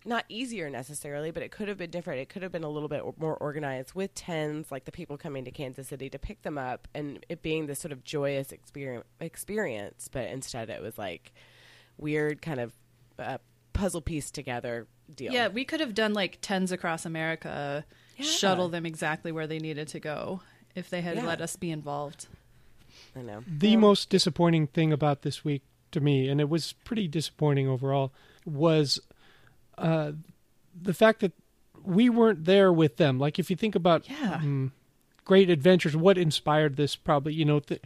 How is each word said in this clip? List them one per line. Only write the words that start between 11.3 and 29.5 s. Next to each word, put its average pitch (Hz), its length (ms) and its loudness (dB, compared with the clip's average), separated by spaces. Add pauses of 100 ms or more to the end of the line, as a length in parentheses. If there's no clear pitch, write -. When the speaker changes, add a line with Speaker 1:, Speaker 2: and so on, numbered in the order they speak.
Speaker 1:
weird 151 420 -2
kind 143 200 -6
of, 120 120 -6 (460)
uh, 127 200 -8 (340)
puzzle 180 280 -2
piece 151 300 -6
together 123 560 -8 (260)
deal. - 200 -8
Speaker 2:
Yeah, 240 160 0
we 233 160 -4
could 311 160 -4
have 247 140 -4
done, 214 200 0
like, 196 260 -4
tens 185 300 -2
Across 175 340 -4
America, 160 800 -6 (320)
Speaker 1:
Yeah. 269 80 -8
Speaker 2:
shuttle 190 440 2
them 165 180 -6
exactly 160 460 -4
where 160 160 -6
they 160 100 -6
needed 151 300 -8
to 160 100 -12
go 156 440 -8 (340)
if 180 120 -10
they 180 120 -6
had 170 160 -4
Speaker 1:
Yeah. 226 100 -4
Speaker 2:
let 165 140 -4
us 165 160 -8
be 170 160 -6
involved. 147 560 -8 (880)
Speaker 1:
I 131 60 -12
know. 110 260 -12
Speaker 3:
The 175 240 4
Speaker 1:
Well 220 80 8
Speaker 3:
most 202 280 8
disappointing 165 600 4
thing 160 240 2
about 147 300 0
this - 220 -6
week 143 180 -2 (280)
to 156 100 -2
me, 139 280 4
and 143 120 2
it 147 80 2
was 160 260 -2 (100)
pretty 214 240 -2
disappointing 147 580 0
overall, 135 460 0 (340)
was, 156 540 2 (800)